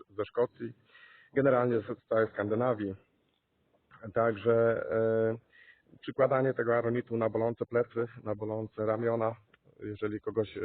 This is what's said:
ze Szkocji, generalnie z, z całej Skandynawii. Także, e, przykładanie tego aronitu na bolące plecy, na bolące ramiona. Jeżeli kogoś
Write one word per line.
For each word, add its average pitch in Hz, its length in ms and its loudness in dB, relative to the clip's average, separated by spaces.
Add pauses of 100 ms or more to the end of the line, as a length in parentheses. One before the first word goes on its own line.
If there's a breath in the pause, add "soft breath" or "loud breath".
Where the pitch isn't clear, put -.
(160)
ze 104 100 -2
Szkocji, 120 480 -4 (600 loud breath)
generalnie 123 460 4
z, 104 60 -6 (140)
z - 80 -20
całej 113 200 2
Skandynawii. 107 680 -2 (1200)
Także, 113 800 2
e, 113 600 0 (500 loud breath)
przykładanie 131 520 2
tego 117 240 2
aronitu 117 400 0
na 110 120 2
bolące 113 360 -2
plecy, 120 420 0 (160)
na 107 120 -4
bolące 107 500 -6
ramiona. 113 500 0 (440)
Jeżeli 107 420 -6
kogoś 107 440 -4